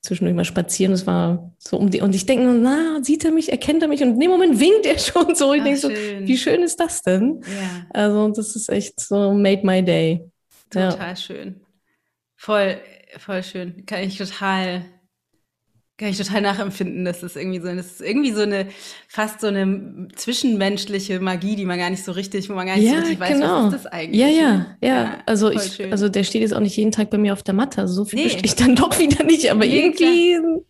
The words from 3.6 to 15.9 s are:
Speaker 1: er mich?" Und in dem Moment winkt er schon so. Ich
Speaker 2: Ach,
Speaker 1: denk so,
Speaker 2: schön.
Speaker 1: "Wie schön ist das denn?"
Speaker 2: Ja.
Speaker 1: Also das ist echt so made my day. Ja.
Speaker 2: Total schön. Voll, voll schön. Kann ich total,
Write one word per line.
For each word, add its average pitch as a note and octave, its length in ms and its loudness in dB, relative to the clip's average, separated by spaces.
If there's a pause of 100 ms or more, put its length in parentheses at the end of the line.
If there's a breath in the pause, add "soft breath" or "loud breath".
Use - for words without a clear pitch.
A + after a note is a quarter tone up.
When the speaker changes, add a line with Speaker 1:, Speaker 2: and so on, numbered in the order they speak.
Speaker 1:
er D#4+ 60 0
mich?" D4 140 0
Und B3+ 80 4
in A#3 100 0
dem E4+ 120 4
Moment F4 280 4
winkt F#4+ 260 6
er - 140 2
schon - 360 2
so. C#4 180 2
Ich D4 80 2
Speaker 2:
Ach, - 40 0
Speaker 1:
denk C#4 120 2
so, C#4+ 120 0
Speaker 2:
schön. G#3 380 -6
Speaker 1:
"Wie C4 100 2
schön E4+ 240 2
ist E4+ 180 -2
das E4 220 -2
denn?" G3+ 460 0
Speaker 2:
Ja. F#3 420 -8
Speaker 1:
Also G#3 400 2
das G#3+ 260 -6
ist G#3+ 140 -8
echt - 300 -4
so G3+ 340 0
made G3 320 2
my F#3 180 2
day. E3 380 2 (540)
Ja. F#3 160 0
Speaker 2:
Total F3+ 260 -8
schön. - 440 -14 (760)
Voll, G3 420 -2 (400)
voll F#3 260 -8
schön. F3+ 420 -12
Kann F#3+ 180 -6
ich G3 140 -8
total, F#3+ 680 -4 (1120)